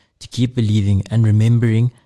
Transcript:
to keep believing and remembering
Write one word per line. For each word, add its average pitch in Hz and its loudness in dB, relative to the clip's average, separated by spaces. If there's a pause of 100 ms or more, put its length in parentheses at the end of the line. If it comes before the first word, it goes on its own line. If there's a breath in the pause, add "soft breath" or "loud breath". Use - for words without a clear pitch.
(200)
to - -20
keep 123 -4
believing 104 0
and 113 2
remembering 113 2 (140 soft breath)